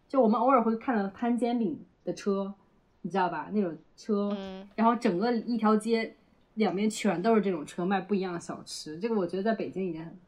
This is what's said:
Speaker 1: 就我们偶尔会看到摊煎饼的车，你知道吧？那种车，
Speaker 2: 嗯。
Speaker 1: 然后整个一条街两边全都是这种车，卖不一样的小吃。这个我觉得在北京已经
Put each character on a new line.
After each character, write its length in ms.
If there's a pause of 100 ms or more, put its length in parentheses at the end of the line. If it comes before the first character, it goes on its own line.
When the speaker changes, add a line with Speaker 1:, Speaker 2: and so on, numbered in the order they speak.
Speaker 1:
就 140
我 80
们 100
偶 100
尔 140
会 140
看 180
到 140
摊 280
煎 220
饼 240 (220)
的 80
车， 400 (480)
你 80
知 80
道 100
吧？ 240
那 100
种 140 (260)
车， 340
Speaker 2:
嗯。 400
Speaker 1:
然 120
后 80
整 240
个 120
一 260
条 180
街 400 (400)
两 200
边 140
全 320
都 140
是 60
这 100
种 140
车， 200
卖 160
不 140
一 60
样 120
的 60
小 240
吃。 360
这 80
个 80
我 120
觉 100
得 60
在 100
北 160
京 160
已 80
经 340